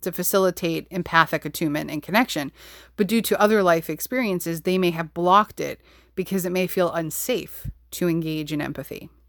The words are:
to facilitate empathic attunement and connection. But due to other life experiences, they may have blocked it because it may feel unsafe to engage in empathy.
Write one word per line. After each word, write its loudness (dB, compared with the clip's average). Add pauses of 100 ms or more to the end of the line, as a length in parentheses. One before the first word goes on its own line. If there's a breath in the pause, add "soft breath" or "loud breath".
to -4
facilitate 0
empathic 2
attunement -2
and -6
connection. 0 (460 loud breath)
But 2
due 2
to 0
other 4
life 2
experiences, -4
they 0
may 2
have -6
blocked 4
it -6 (320 soft breath)
because -2
it -2
may 0
feel 2
unsafe -6 (220)
to 0
engage -2
in -4
empathy. -10 (200)